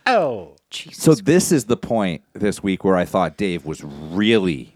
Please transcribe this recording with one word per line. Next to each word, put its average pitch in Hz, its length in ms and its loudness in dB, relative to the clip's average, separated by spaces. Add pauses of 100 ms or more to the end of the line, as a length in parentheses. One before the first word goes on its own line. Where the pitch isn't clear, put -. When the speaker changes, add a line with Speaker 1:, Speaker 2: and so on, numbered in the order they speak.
Speaker 1:
Oh. 131 460 0 (180)
Speaker 2:
Jesus. - 320 -14
Speaker 3:
So 160 120 8
this 143 380 2
is 135 140 2
the 117 100 0
point 98 460 -2 (100)
this 95 300 -4
week 98 220 -2
where 95 120 4
I 90 80 2
thought 87 320 -2
Dave 87 280 -4
was 76 200 -10
really 82 920 -2